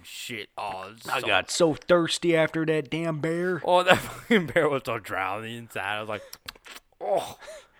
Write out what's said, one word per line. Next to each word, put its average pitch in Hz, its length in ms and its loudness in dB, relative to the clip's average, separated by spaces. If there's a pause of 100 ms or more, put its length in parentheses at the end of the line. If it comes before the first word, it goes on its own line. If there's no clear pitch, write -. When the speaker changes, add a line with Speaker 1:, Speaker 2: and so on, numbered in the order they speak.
Speaker 1:
shit. - 560 -12
Oh, 95 360 -8
it's 117 140 -16
Speaker 2:
I 131 120 -2
Speaker 1:
so 117 60 -6
Speaker 2:
got 95 240 2
so 165 240 2
thirsty 170 640 2
after 160 300 2
that 156 240 0
damn 160 300 -4
bear. 170 440 -2
Speaker 1:
Oh, 180 180 6
that 180 160 8
<laughs> - 0 -
fucking - 500 2
bear 151 200 4
was 139 160 0
so 113 140 -4
drowned 98 480 -4
inside. 113 500 -6
I 107 40 -6
was 107 100 -8
like, 104 120 -6 (800)
"Oh, - 380 -2 (420)